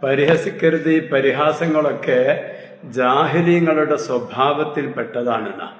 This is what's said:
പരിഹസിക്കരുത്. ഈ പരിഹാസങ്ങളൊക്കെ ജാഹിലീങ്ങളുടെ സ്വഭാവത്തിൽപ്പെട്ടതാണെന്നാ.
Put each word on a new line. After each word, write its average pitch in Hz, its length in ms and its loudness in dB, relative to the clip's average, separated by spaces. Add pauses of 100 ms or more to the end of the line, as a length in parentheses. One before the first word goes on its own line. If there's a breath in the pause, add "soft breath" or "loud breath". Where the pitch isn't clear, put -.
പരിഹസിക്കരുത്. 156 840 2
ഈ 160 200 2
പരിഹാസങ്ങളൊക്കെ 147 1120 0 (640 loud breath)
ജാഹിലീങ്ങളുടെ 151 1120 2
സ്വഭാവത്തിൽപ്പെട്ടതാണെന്നാ. 123 1700 -4 (120)